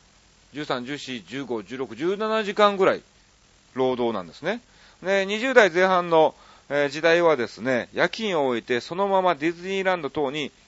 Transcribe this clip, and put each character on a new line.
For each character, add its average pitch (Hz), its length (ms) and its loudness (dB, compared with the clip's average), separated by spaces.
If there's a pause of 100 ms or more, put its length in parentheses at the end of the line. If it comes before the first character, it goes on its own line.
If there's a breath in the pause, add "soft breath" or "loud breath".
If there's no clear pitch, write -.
(540)
十 143 120 -10
三、 127 200 -4
十 139 120 -8
四、 127 280 -10
十 127 180 -10
五、 117 180 -4
十 107 160 -12
六、 120 180 -8
十 170 200 -2
七 220 280 -2
時 196 120 -6
間 202 220 4
ぐ 185 80 4
ら 123 100 6
い 82 80 -8 (680)
労 131 220 2
働 117 200 0
な 95 80 -6
ん 85 40 -16
で - 60 -20
す - 100 -16
ね。 214 180 -4 (420 soft breath)
で、 190 220 0
二 208 140 -4
十 262 140 -2
代 220 160 6
前 175 160 2
半 180 240 2
の、 160 240 6 (360 loud breath)
え 143 160 2
ー、 143 40 -2
時 147 120 -6
代 165 200 4
は 165 140 6
で 120 120 0
す - 120 -18
ね、 120 340 -2
夜 139 140 2
勤 208 320 -4
を 143 60 2
終 123 140 0
え - 20 -4
て 120 180 -2
そ 165 160 -8
の 196 120 -2
ま 190 140 2
ま 180 140 2
デ 147 140 -2
ィ 175 60 -4
ズ 175 120 -12
ニ 196 140 -2
ー - 20 -6
ラ 185 120 2
ン 175 60 -6
ド 139 80 -6
等 139 220 -2
に 147 200 -6 (160)